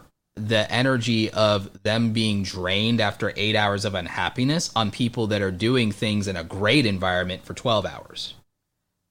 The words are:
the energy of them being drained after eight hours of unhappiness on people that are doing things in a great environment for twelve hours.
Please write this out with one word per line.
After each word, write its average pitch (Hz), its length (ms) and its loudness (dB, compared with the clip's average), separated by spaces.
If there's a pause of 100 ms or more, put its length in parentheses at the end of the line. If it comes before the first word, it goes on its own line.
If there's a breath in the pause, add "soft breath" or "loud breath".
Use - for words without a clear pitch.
(360)
the 107 340 0
energy 117 640 2
of 104 500 2
them 113 300 2
being 107 320 0
drained 98 560 0
after 101 340 -2
eight 107 220 0
hours 101 280 2
of 98 120 -2
unhappiness 95 800 -2
on 110 160 2
people 117 340 -2
that 101 160 0
are 95 80 0
doing 110 400 2
things 104 380 -2
in 92 80 -4
a 80 80 -6
great 104 420 2
environment 92 580 -2
for 90 100 -12
twelve 107 300 0
hours. - 500 -12 (760)